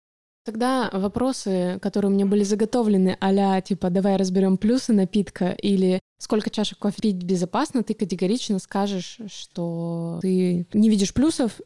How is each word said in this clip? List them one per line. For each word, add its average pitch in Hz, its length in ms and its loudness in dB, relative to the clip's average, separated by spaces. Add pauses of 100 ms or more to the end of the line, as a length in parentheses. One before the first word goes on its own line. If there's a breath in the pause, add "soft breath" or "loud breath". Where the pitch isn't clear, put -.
(440)
Тогда 240 480 -2
вопросы, 190 880 -2
которые 196 300 0
у - 20 2
меня 196 100 2
были 202 200 2
заготовлены, 208 760 2
а-ля, 196 420 2
типа, 185 300 -4
«Давай 196 240 2
разберём 190 440 2
плюсы 240 340 0
напитка» 190 580 0
или 185 480 2 (220)
«Сколько 214 300 -2
чашек - 280 -4
кофе - 240 -4
пить 208 140 0
безопасно?», 185 640 -2
ты 214 120 -4
категорично 190 640 -2
скажешь, 196 680 -4
что 170 960 -6
ты 185 500 2
не 214 160 6
видишь 202 240 2
плюсов? 254 540 0